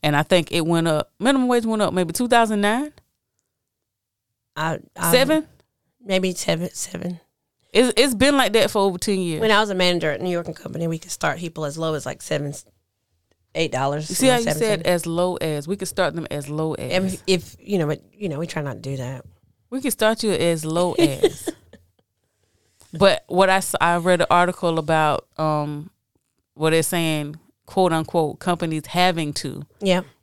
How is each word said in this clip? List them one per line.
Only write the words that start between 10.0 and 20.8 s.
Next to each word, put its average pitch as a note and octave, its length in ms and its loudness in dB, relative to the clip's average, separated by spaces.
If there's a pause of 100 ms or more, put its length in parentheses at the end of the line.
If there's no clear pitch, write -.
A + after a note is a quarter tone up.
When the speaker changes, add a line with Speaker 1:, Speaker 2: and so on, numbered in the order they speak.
Speaker 2:
at C#3+ 100 -6
New F3+ 80 -4
York E3+ 180 -4
and E3 80 -10
Company, - 320 -6
we E3 120 -4
could - 120 -14
start D#3 280 -4
people E3 260 -8
as C#3+ 120 -6
low D#3+ 160 -2
as, D3+ 120 -6
like, - 160 -10
seven, D3 320 -4 (1000)
eight D#3+ 200 -2
dollars, C#3+ 360 -2
Speaker 1:
You F#3+ 60 -6
see C4 120 2
how B3 100 4
you A#3 60 0
Speaker 2:
seven D#3 160 -2
Speaker 1:
said G#3+ 200 0
Speaker 2:
cents. E3 80 -4
Speaker 1:
as F3 180 0
low F3 300 -2
as? D3+ 320 -4
We F#3+ 80 -4
could F#3+ 140 -8
start D#3+ 260 -2
them E3+ 160 -6
as C#3+ 180 -6
low D#3 260 -4
as. - 160 -8 (220)
Speaker 2:
And E3+ 140 -12
if, F#3 320 -2
you G3+ 180 -4
know, D#3+ 100 2
but, D3 140 -4 (120)
you G#3 160 -8
know, C#3+ 100 -6
we E3 80 -6
try E3 140 -6
not C#3 140 -6
to G#2+ 40 -14
do C3+ 180 -8
that. B2+ 280 -10 (460)
Speaker 1:
We B3+ 100 -6
could C4 100 -2
start A3 320 0
you G#3+ 80 0
as E3 320 0
low E3 300 0